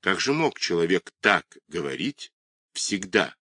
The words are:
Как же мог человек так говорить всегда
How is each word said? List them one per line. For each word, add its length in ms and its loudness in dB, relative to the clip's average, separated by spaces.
Как 200 0
же 120 0
мог 260 0
человек 640 0
так 460 2
говорить 680 -6
всегда 720 0